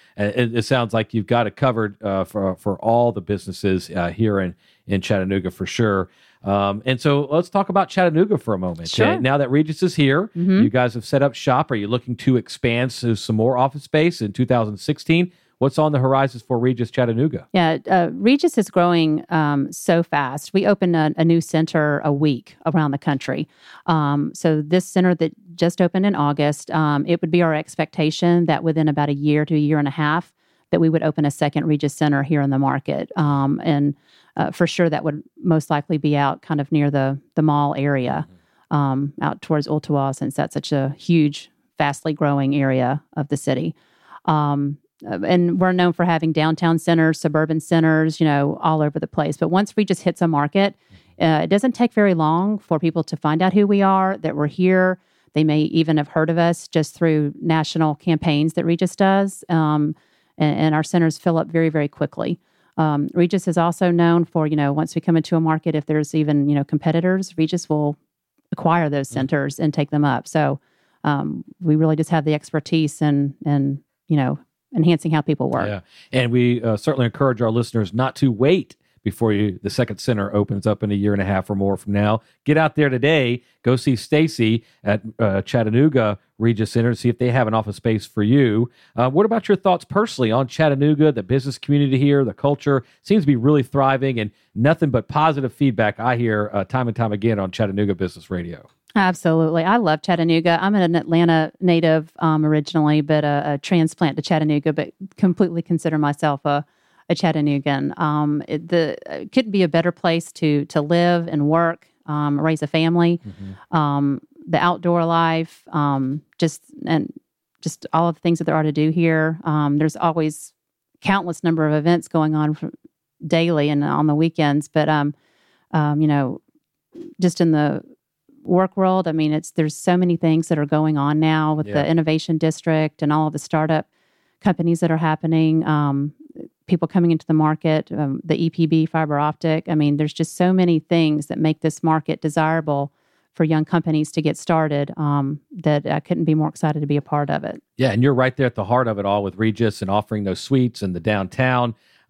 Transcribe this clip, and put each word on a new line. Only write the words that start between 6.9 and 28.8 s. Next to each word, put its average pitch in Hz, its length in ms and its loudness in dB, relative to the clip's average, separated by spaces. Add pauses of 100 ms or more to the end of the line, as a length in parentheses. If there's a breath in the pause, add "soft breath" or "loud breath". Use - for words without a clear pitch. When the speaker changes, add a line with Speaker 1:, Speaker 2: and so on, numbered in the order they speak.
Speaker 1:
so 143 280 0
let's 165 200 0
talk 196 200 -2
about 190 200 0
Chattanooga 180 480 2
for 113 160 -4
a 98 40 0
moment. 85 320 -6
Speaker 2:
Sure. 220 180 2
Speaker 1:
Uh, 359 100 0
now 143 220 2
that 131 120 -2
Regis 151 320 0
is 180 120 0
here, 151 320 2
Speaker 2:
Mm-hmm. 190 360 0
Speaker 1:
you - 60 4
guys 123 240 0
have 120 100 -8
set 139 200 0
up 143 100 2
shop. 139 380 0
Are 127 40 -2
you 104 120 -4
looking 120 300 -4
to 127 200 2
expand 120 540 -2
to 117 240 -2
some 110 200 -4
more 120 220 2
office 135 260 0
space 160 380 0
in 104 100 -4
two 127 140 -2
thousand 110 320 0
sixteen? 165 540 -2 (280 soft breath)
What's 135 200 0
on 151 140 2
the 139 60 0
horizons 131 440 0
for 123 160 -2
Regis 120 320 0
Chattanooga? 123 600 -2
Speaker 2:
Yeah, 165 240 2 (120)
uh, 175 220 2
Regis 240 460 0
is 208 120 0
growing, 170 600 2
um, 147 420 0
so 170 320 0
fast. 143 500 -6
We 196 140 0
open 190 280 2
a, 156 220 2
a 165 60 2
new 165 160 4
center 156 640 0
a 147 80 0
week 143 540 -2
around 151 260 0
the 139 60 -4
country. 139 500 -4 (380 loud breath)
Um, 147 500 0
so 156 260 0
this 165 240 0
center 180 300 2
that 160 160 -2 (240)
just 175 260 0
opened 185 240 0
in 202 80 2
August, 147 580 -2
um, 147 360 0
it 170 140 0
would 160 100 -4
be 175 100 4
our 165 140 2
expectation 165 920 0
that 156 160 0
within 156 260 0